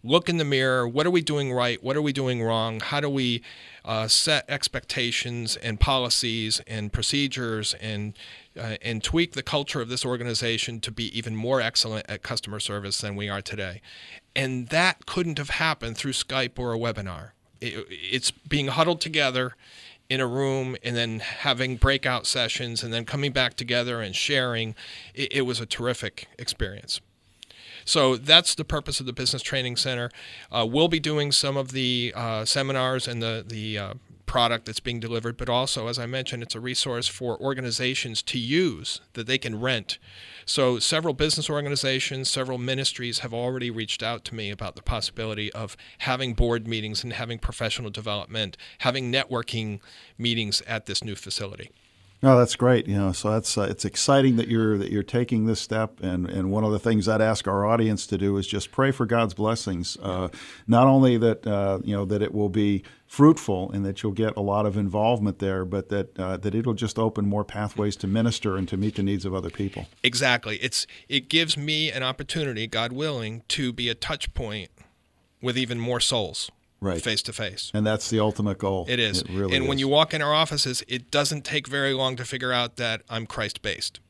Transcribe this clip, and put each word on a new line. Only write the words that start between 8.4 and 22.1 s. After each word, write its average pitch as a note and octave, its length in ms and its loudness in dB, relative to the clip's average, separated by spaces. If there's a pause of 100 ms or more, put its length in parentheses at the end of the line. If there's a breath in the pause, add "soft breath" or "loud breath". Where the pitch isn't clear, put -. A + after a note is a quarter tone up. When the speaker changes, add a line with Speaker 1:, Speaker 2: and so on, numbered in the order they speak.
Speaker 1:
uh, A2 240 -8
and A2 220 -4
tweak E3+ 300 2
the C3+ 100 -6
culture C#3+ 380 -2
of A#2 80 -6
this B2 160 -4
organization A#2 760 -2
to B2 100 -6
be A2+ 260 -6
even A2 180 -4
more A#2+ 240 0
excellent A2 480 -2
at G#2 160 -8
customer G#2+ 380 -6
service G2+ 380 -4
than G2+ 180 -4
we G#2 100 -4
are G2+ 140 -4
today? G2 400 -8 (520 loud breath)
And C3 360 -2
that E3+ 360 0
couldn't E3+ 320 -2
have C#3+ 120 -6
happened C#3+ 480 -2
through C#3 160 -4
Skype C3 440 -2
or B2 160 -2
a A2+ 40 0
webinar. G#2+ 540 -4 (300)
It, A2+ 280 -6
it's F#2+ 420 -2
being C#3+ 360 -4
huddled D#3+ 320 2
together C3 560 0 (540 loud breath)
in C3 100 0
a C3 80 2
room C3 560 0
and A#2+ 120 -2
then A2+ 240 0
having B2+ 580 -2
breakout C3 480 2